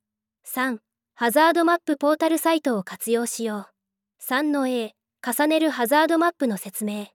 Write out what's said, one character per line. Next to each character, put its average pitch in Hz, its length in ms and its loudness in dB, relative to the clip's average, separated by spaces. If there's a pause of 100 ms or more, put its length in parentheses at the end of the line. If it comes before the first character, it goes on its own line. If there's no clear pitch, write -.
(440)
三、 254 340 -4 (380)
ハ 233 160 0
ザ 302 160 6
ー 330 60 4
ド 339 100 2
マ 339 120 4
ッ - 80 0
プ 302 120 0
ポ 285 160 2
ー 311 40 0
タ 320 120 0
ル 320 100 2
サ 330 140 0
イ 320 80 0
ト 247 180 -2
を 185 60 -6
活 - 260 -10
用 233 160 0
し - 160 -8
よ 214 140 -4
う。 202 100 -10 (540)
三 294 320 -2
の 269 160 0
A、 233 260 -4 (320)
重 294 220 0
ね 320 100 4
る 311 120 2
ハ 247 180 -2
ザ 294 160 4
ー - 20 2
ド 320 140 2
マ 339 80 2
ッ 339 60 0
プ 277 120 -2
の 220 100 -2
説 - 280 -10
明。 208 300 -8